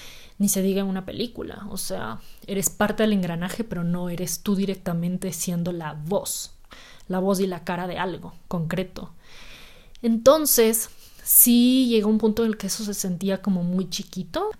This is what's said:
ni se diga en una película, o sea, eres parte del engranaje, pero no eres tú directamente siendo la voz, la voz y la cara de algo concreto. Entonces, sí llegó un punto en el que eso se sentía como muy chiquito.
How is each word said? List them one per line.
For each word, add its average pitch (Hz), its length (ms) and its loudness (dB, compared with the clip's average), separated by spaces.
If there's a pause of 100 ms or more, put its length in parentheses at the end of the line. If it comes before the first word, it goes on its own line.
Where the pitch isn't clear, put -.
(380)
ni 202 100 4
se 196 140 0
diga 190 180 2
en 196 60 0
una 190 180 -4
película, 202 640 -8
o - 80 -8
sea, 190 440 -6 (260)
eres 196 240 -2
parte 208 320 2
del 214 100 4
engranaje, 175 520 -2
pero 175 180 -6
no 175 260 0
eres 175 320 -4
tú 202 140 0
directamente 180 760 -2
siendo 170 400 -2
la 160 220 -6
voz, 156 580 -4 (560)
la 185 100 -2
voz 190 220 2
y 196 80 0
la 175 160 -8
cara 180 240 -4
de 175 100 -6
algo 175 360 -6 (120)
concreto. 175 640 -4 (880)
Entonces, 233 920 4 (340)
sí 247 640 6
llegó 214 200 4
un 220 100 4
punto 220 260 2
en 220 80 2
el 208 40 -4
que 196 120 -8
eso 214 160 -6
se 202 100 -4
sentía 190 480 -2
como 180 220 0
muy 180 260 0
chiquito. - 680 -4